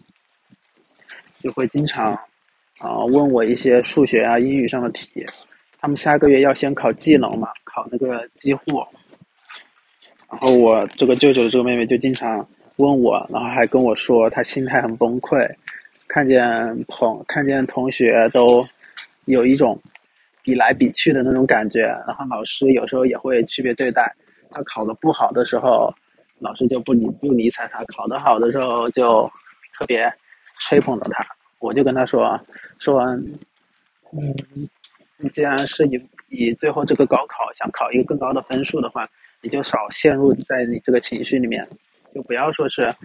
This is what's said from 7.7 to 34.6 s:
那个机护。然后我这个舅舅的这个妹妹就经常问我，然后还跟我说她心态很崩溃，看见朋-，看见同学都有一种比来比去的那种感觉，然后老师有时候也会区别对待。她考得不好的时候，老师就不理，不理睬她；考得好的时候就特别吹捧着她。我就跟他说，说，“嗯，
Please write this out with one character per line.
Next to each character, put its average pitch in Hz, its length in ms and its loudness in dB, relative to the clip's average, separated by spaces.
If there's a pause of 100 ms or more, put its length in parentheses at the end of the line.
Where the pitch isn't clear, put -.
那 120 60 -4
个 123 360 -4
机 139 200 -2
护。 135 280 -4 (1500)
然 113 100 -14
后 131 160 6
我 113 280 6 (120)
这 123 100 2
个 120 80 4
舅 143 160 6
舅 127 140 4
的 113 60 0
这 127 80 2
个 123 40 4
妹 123 140 0
妹 117 80 0
就 123 140 0
经 131 140 -2
常 113 360 -6 (280)
问 139 220 4
我， 113 320 2
然 110 100 -4
后 123 80 -6
还 117 180 0
跟 127 180 2
我 113 100 2
说 113 360 2
她 123 120 -2
心 131 220 -6
态 127 160 0
很 113 160 -4
崩 120 240 0
溃， 135 280 0 (600)
看 143 200 0
见 127 140 6 (460)
朋-， - 400 -2
看 143 180 -4
见 139 200 0
同 131 260 -4
学 117 380 4
都 123 360 6 (600)
有 127 200 2
一 131 80 6
种 139 260 2 (600)
比 127 120 -2
来 127 180 4
比 131 200 2
去 - 200 0
的 131 100 0
那 131 100 0
种 127 140 2
感 110 220 0
觉， 113 140 0 (240)
然 117 100 -8
后 139 100 -12
老 113 180 -8
师 135 280 0
有 120 140 0
时 131 100 -6
候 127 100 2
也 123 100 -2
会 123 280 -2
区 - 180 -8
别 123 100 -2
对 123 200 -2
待。 110 200 -2 (380)
她 147 140 -12
考 107 200 -10
得 110 100 -6
不 160 180 0
好 - 180 -2
的 120 140 0
时 117 140 -2
候， 113 360 2 (460)
老 104 160 -8
师 127 100 0
就 123 140 -2
不 131 120 -4
理， 117 140 2 (140)
不 143 120 -4
理 117 180 2
睬 113 180 -8
她； 113 160 -12
考 - 240 -12
得 131 100 -8
好 120 180 2
的 117 140 2
时 135 80 -2
候 120 320 -2
就 117 400 2 (480)
特 - 80 -8
别 117 260 -2 (460)
吹 - 220 2
捧 127 180 -2
着 - 120 -8
她。 - 140 -6 (340)
我 110 140 -6
就 135 100 2
跟 131 120 0
他 131 120 0
说， 113 340 0 (380)
说 135 240 0 (1080)
，“嗯， 143 220 -8 (840)